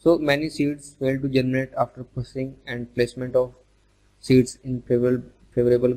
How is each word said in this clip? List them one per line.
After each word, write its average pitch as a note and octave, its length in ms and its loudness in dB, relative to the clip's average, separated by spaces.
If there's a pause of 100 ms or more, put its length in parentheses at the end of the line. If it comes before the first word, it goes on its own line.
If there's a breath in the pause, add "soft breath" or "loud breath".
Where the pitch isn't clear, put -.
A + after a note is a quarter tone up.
So E3 120 6
many D3 320 0
seeds D3 340 -4 (180)
fail C3+ 200 0
to C#3 100 -2
germinate C3 480 0
after B2 180 -4
pressing C3 520 -10 (240)
and A#2+ 120 -8 (120)
placement B2+ 340 -2
of B2+ 180 0 (720)
seeds C3 320 4 (100)
in B2+ 140 -6 (100)
favorable, B2 320 0 (360)
favorable B2 380 2